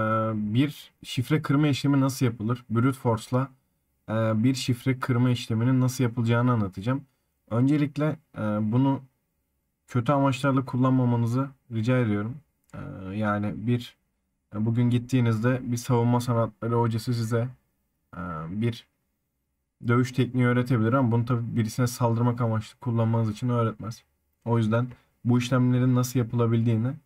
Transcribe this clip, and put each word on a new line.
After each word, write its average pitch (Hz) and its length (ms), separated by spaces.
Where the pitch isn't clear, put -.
bir 143 380
şifre 151 400
kırma 147 260
işlemi 139 320
nasıl 135 260
yapılır? 117 440
Brute 123 280
force'la, 127 520
e, 110 40
bir 135 100
şifre 127 440
kırma 127 320
işleminin 120 500
nasıl 127 240
yapılacağını 120 480
anlatacağım. 107 500
Öncelikle, 143 680
e, - 40
bunu 110 580
kötü 123 240
amaçlarla 135 520
kullanmamanızı 127 840
rica 117 260
ediyorum. 110 380
E, 104 40
yani 104 400
bir, 120 400
e, 107 120
bugün 120 240
gittiğinizde 120 720
bir 123 140
savunma 120 440
sanatları 117 540
hocası 117 400
size, 117 340
e, 87 40
bir 110 380
dövüş 123 240
tekniği 123 340
öğretebilir 123 460
ama 131 200
bunu 117 120
tabii 117 320
birisine 117 300
saldırmak 120 540
amaçlı 110 400
kullanmanız 113 500
için 113 180
öğretmez. 113 560
O 117 140
yüzden 113 300
bu 120 140
işlemlerin 123 560
nasıl 123 240
yapılabildiğini 117 720